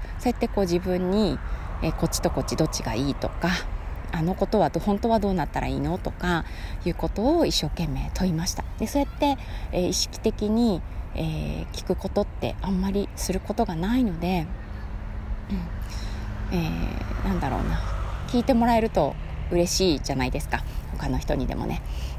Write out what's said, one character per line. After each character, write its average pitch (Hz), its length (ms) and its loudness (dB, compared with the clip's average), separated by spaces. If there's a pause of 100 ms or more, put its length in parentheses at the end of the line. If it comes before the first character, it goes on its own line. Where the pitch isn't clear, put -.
(280)
や 240 40 4
っ - 20 0
て 233 140 0
こ 208 140 0
う - 0 -
自 175 180 4
分 180 320 2
に、 190 260 4 (440)
え 160 80 2
ー、 - 80 0
こ - 80 4
っ 156 40 2
ち - 120 0
と 175 80 4
こ - 100 0
っ 165 60 0
ち 170 100 -2
ど 160 100 4
っ - 40 0
ち - 140 -4
が 156 120 -2
い 139 140 2
い 131 60 -2
と - 120 -2
か、 - 220 0 (640)
あ 160 80 0
の 180 140 2
こ 196 100 2
と 214 140 4
は 151 100 6
ど-、 165 100 0
本 202 200 2
当 233 100 2
は 226 100 6
ど 202 100 2
う 185 40 2
な 160 120 2
っ - 40 -6
た 135 100 -2
ら 135 80 0
い 135 100 0
い - 20 0
の 156 180 0
と - 140 -4
か 175 340 0 (400)
い 170 60 2
う - 40 -2
こ 165 140 -2
と 285 300 4
を 269 60 6
一 170 80 0
生 - 160 0
懸 165 180 -2
命 135 260 -2
問 185 160 2
い 165 40 2
ま 160 120 0
し - 80 -2
た。 - 100 -4 (160)
で、 226 80 0
そ 285 120 0
う - 20 4
や 277 80 2
っ - 20 -10
て、 285 260 2 (340)
え 180 80 0
ー、 180 100 2
意 185 40 0
識 - 260 -2
的 214 300 0
に、 220 320 4 (340)
え 156 500 -2
ー、 - 80 -10
聞 - 120 -8
く 180 100 2
こ - 140 -6
と 202 120 2
っ 202 40 2
て - 360 -4
あ 180 80 -2
ん 185 100 2
ま 190 120 0
り 196 240 0
す - 180 -2
る 185 60 0
こ - 160 -4
と 233 100 2
が 175 100 -4
な 196 220 2
い 262 60 4
の 170 160 0
で、 175 260 0 (2000)
う 190 40 -2
ん。 - 20 2
え 160 120 0 (540)
ー、 - 40 0
な 196 60 2
ん 175 60 0
だ 139 100 0
ろ 117 100 0
う - 40 0
な。 - 180 0 (460)
聞 240 120 2
い 233 40 2
て 269 100 4
も 233 140 6
ら 233 100 6
え 220 40 6
る 220 80 2
と 151 260 4 (360)
嬉 175 200 4
し 185 240 4
い 131 40 -4
じ - 140 -2
ゃ - 20 2
な 127 100 2
い 127 60 0
で 143 80 0
す - 80 -4
か。 - 160 -2 (280)
他 - 180 -2
の 127 80 0
人 - 160 0
に 135 140 0
で - 80 -2
も 110 100 -2
ね。 - 160 -2 (380)